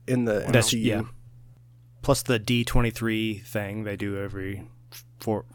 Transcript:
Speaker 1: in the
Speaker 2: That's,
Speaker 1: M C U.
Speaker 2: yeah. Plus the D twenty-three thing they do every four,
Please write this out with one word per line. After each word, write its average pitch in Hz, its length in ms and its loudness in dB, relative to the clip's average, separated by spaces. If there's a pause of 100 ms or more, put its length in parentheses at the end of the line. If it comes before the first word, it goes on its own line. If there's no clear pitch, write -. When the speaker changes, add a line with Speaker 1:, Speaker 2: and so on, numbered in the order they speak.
Speaker 1:
in 123 180 2
the 107 240 2
Speaker 2:
That's, 123 80 4
Speaker 1:
M 117 60 6
C 117 160 2
U. 113 60 0
Speaker 2:
yeah. 110 180 2 (1000)
Plus 139 200 4
the 123 160 2
D 120 260 2
twenty-three 113 760 2
thing 104 460 -6
they 104 120 -4
do 98 220 -4
every 98 440 -8 (580)
four, 107 240 -2 (100)